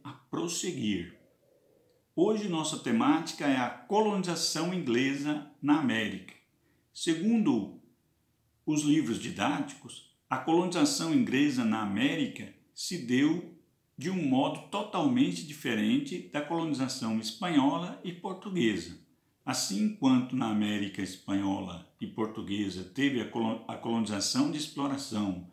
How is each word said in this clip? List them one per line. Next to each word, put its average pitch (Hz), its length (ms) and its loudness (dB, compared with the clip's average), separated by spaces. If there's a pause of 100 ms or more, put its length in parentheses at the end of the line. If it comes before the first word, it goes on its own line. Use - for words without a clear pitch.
a 131 100 -14
prosseguir. 139 1040 -4 (960)
Hoje 208 340 2
nossa 156 300 -2
temática 143 680 2
é 135 100 4
a 123 120 0
colonização 185 1040 0
inglesa 143 800 0 (100)
na 147 180 4
América. 107 540 -2 (580)
Segundo 165 880 2 (840)
os 151 160 0
livros 143 380 2
didáticos, 113 920 -4 (180)
a 131 100 0
colonização 165 760 2
inglesa 127 500 4
na 110 180 2
América 113 720 -2 (200)
se - 240 -6
deu 143 600 2 (400)
de 135 120 -6
um 170 200 0
modo 143 400 0
totalmente 170 760 0
diferente 120 840 0
da 147 100 -2
colonização 131 800 -2
espanhola 165 840 0
e 180 120 -8
portuguesa. 117 840 -2 (480)
Assim 107 500 0
quanto 131 400 4
na 113 140 0
América 104 520 0
espanhola 95 960 -4
e 104 80 -8
portuguesa 101 760 -4
teve 131 360 0
a 104 80 -4
colo-, 113 400 -2
a - 80 -8
colonização 113 760 0
de 151 60 -4
exploração, 107 960 -4